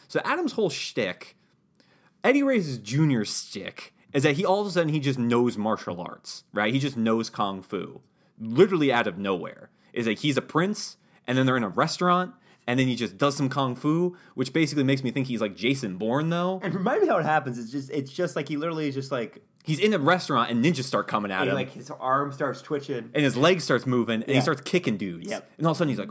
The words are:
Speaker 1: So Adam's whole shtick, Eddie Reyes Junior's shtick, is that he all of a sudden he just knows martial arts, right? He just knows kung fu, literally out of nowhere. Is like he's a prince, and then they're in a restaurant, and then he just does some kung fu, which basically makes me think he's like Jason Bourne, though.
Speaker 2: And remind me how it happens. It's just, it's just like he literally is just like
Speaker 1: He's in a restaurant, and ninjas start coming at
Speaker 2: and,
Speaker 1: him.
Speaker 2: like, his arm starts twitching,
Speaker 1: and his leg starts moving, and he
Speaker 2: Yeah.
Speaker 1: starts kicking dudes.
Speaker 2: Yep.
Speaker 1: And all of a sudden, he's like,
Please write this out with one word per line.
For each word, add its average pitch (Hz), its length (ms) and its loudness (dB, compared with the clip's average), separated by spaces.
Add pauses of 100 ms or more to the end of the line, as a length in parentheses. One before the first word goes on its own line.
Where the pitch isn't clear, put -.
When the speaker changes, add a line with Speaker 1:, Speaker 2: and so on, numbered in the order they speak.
Speaker 1:
So - 180 -2
Adam's 302 280 -2
whole 208 160 0
shtick, - 680 -6 (880)
Eddie 277 200 4
Reyes 202 360 0
Junior's 117 560 0 (140)
shtick, - 460 -12 (180)
is 143 100 2
that 147 140 4
he 185 80 -2
all 190 160 2
of 208 60 -2
a 196 40 -6
sudden 165 220 0
he 151 80 0
just 135 180 0
knows 120 380 2
martial 101 440 -4
arts, - 520 -12
right? 107 220 0
He 135 40 2
just 135 180 -2
knows 113 340 0
kung 95 320 -6
fu, - 380 -8 (380)
literally 143 540 4
out 117 140 4
of 90 120 -4
nowhere. 98 520 -4 (240)
Is 117 120 -2
like 107 120 0
he's 147 180 0
a 127 60 0
prince, - 540 -2 (300)
and 127 120 0
then 131 80 4
they're 131 100 4
in 120 60 0
a 104 60 0
restaurant, 175 640 2 (340)
and 123 120 2
then 131 80 4
he 123 100 0
just 107 220 -4
does 139 180 2
some 139 120 0
kung 135 260 0
fu, 170 420 0 (180)
which 131 180 -4
basically 147 320 2
makes 135 180 2
me 123 80 -2
think 131 160 -2
he's 120 140 -4
like 101 160 -2
Jason 117 400 -2
Bourne, 120 340 0
though. 180 320 -2
Speaker 2:
And 180 120 -4
remind 247 280 0
me 339 60 4
how 220 100 2
it 156 60 0
happens. 135 340 0
It's 113 120 -10
just, 135 200 -8
it's 139 220 -6
just 180 240 -2
like 151 120 -4
he 156 100 -4
literally 160 300 -2
is 135 60 -4
just 135 160 -6
like 120 320 -6 (220)
Speaker 1:
He's 156 160 0
in 214 120 4
a 196 60 4
restaurant, 147 520 2
and 120 140 2
ninjas 139 200 2
start 104 240 0
coming 104 220 -2
at 95 120 0
Speaker 2:
and, 95 80 2
Speaker 1:
him. 98 40 2
Speaker 2:
like, 127 180 -2
his - 180 -14
arm 135 420 0
starts 135 300 -4
twitching, 135 500 -6
Speaker 1:
and 147 100 2
his 123 140 4
leg 165 240 4
starts 131 260 0
moving, 113 360 0
and - 80 -8
he 131 60 4
Speaker 2:
Yeah. 131 40 6
Speaker 1:
starts 135 220 0
kicking 170 340 0
dudes. 90 320 -6
Speaker 2:
Yep. 104 300 -8
Speaker 1:
And 151 80 0
all 165 60 4
of 147 40 -2
a - 20 -2
sudden, 165 120 2
he's 110 80 -4
like, 101 120 -6